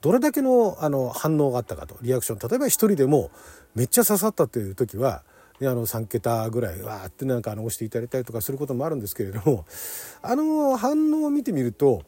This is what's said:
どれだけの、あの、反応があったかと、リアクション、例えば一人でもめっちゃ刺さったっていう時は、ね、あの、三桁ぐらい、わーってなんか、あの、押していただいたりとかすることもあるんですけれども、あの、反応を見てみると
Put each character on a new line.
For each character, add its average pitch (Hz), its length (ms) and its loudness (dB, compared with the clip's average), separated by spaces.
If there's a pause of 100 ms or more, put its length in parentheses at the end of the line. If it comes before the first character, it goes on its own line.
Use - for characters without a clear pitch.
ど 233 100 2
れ 247 80 6
だ 294 120 2
け 294 100 0
の、 247 380 4
あ 151 100 0
の、 131 200 0
反 156 300 0
応 143 120 4
が 123 80 0
あ - 20 -4
っ - 20 -4
た - 120 -8
か 71 100 -14
と、 - 160 -18
リ 120 120 0
ア 131 40 2
ク 113 80 -4
シ 117 80 -4
ョ - 20 -4
ン、 117 140 -8
例 233 60 2
え 262 40 0
ば 277 80 0
一 - 60 2 (140)
人 202 80 4
で 135 100 4
も 127 240 4 (460)
め 117 80 0
っ 127 40 0
ち - 120 2
ゃ 233 40 6
刺 208 140 2
さ 202 120 2
っ 208 40 -6
た 160 120 2
っ 120 40 -8
て - 100 -4
い 98 100 -6
う 95 60 -10
時 110 220 -4
は、 117 260 -2 (360)
ね、 135 80 0
あ 123 80 0
の、 117 100 -2
三 110 220 -6
桁 113 420 -2
ぐ 113 100 -2
ら 98 160 -4
い、 101 60 -12
わ 104 240 -10
ー - 40 -12
っ - 20 -20
て - 140 -12
な 131 120 0
ん 113 60 -6
か、 110 80 -6
あ 104 40 -8
の、 110 80 -8
押 113 100 -6
し - 40 -10
て 113 80 -8
い 110 60 -8
た 120 80 -2
だ 117 60 -6
い - 20 -14
た 131 100 -6
り 123 80 -4
と 113 80 -14
か 113 80 -6
す - 100 -6
る 135 60 -6
こ 143 80 -4
と 135 80 -6
も 123 100 -4
あ 165 60 -4
る 160 60 -4
ん 135 40 -6
で 101 60 -8
す - 100 -10
け - 80 -4
れ 95 80 -6
ど 104 140 -6
も、 117 200 2 (580)
あ 247 120 0
の、 302 400 2
反 302 380 2
応 311 120 2
を 294 40 0
見 285 140 0
て 233 80 -2
み 143 100 0
る 120 100 0
と 123 360 4